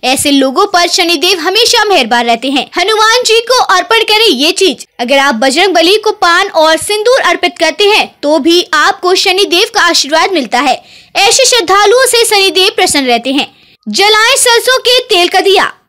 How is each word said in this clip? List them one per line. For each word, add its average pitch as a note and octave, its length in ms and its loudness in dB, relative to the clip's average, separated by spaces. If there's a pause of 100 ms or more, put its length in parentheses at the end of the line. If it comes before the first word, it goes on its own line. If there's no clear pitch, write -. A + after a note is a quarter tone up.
ऐसे C4 280 -2
लोगों C#4 340 0
पर F4 220 0
शनिदेव F4 520 -2
हमेशा G#4+ 460 0
मेहरबान B3 400 0
रहते A#3 260 0
हैं। C4 140 -2 (120)
हनुमान A4 460 0
जी A4+ 180 2
को B4 240 0
अर्पण G4 380 0
करें G#4+ 220 0
ये D4+ 260 0
चीज। F#4 340 -2 (140)
अगर B3 180 0
आप C#4 180 0
बजरंग C#4+ 380 0
बली E4+ 240 2
को G#4+ 160 -2
पान F#4 420 0
और D#4+ 220 2
सिंदूर G#4+ 440 -2
अर्पित F4+ 380 -4
करते E4 300 0
हैं G4 180 0 (160)
तो D4+ 160 0
भी E4 340 2
आपको F4+ 420 0
शनिदेव F#4 580 0
का F#4+ 80 0
आशीर्वाद E4+ 520 0
मिलता B3 260 -2
है। C#4 220 -2 (340)
ऐसे G#4+ 300 0
श्रद्धालुओं G#4 600 2
से A#4 200 0
शनिदेव G4 500 0
प्रसन्न D4+ 300 0
रहते A#3+ 280 -2
हैं। C4+ 220 -6 (320)
जलाएं G#4+ 480 0
सरसों A#4+ 440 0
के B4 200 0
तेल F#4 280 0
का F#4 120 0
दिया। F#4 320 0 (180)